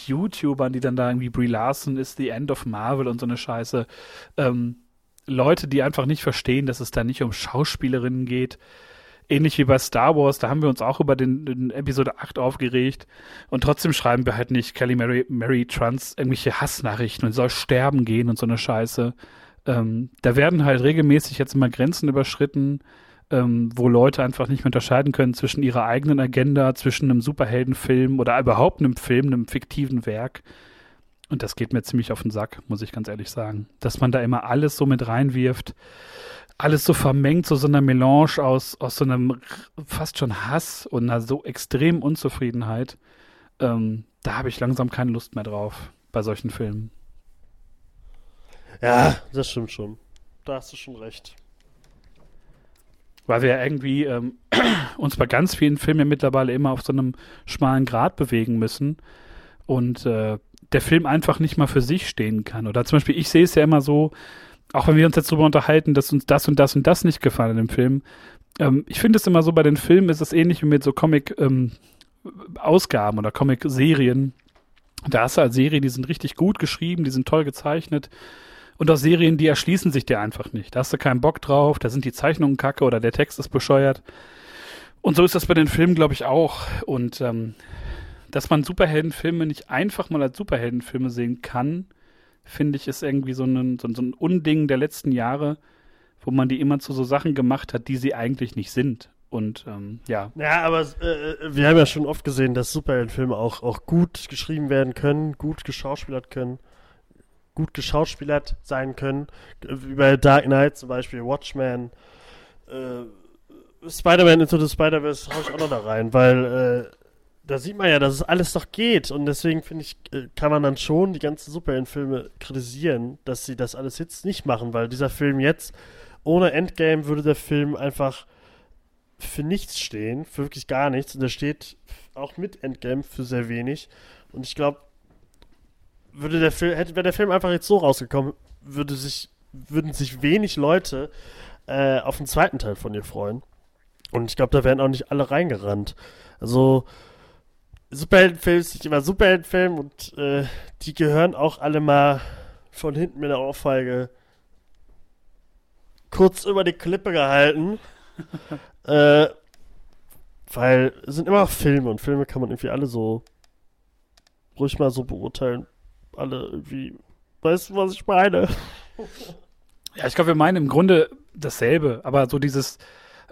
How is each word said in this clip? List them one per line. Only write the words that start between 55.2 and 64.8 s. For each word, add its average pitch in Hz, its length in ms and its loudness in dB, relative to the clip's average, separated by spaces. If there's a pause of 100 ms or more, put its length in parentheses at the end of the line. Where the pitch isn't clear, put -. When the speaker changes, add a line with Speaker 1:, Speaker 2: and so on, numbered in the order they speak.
Speaker 1:
ganz 151 280 2
vielen 147 220 2
Filmen 156 220 0
ja 143 60 4
mittlerweile 135 480 2
immer 139 180 2
auf 131 100 -4
so - 120 -4
einem 131 200 0 (320)
schmalen 131 400 2
Grat 120 300 0
bewegen 117 420 0
müssen 139 400 -2 (680)
und, 123 400 -2
äh, 110 340 -2 (320)
der 135 100 2
Film 165 260 2
einfach 156 320 0
nicht 156 180 0
mal 147 100 2
für 139 140 2
sich 147 260 -2
stehen 107 360 -2
kann. 110 240 -8
Oder 107 180 0
zum 156 120 4
Beispiel, 147 200 2
ich 160 120 -2
sehe 165 140 8
es 175 120 2
ja 151 80 6
immer 151 180 6
so, 147 300 2 (600)
auch 135 160 2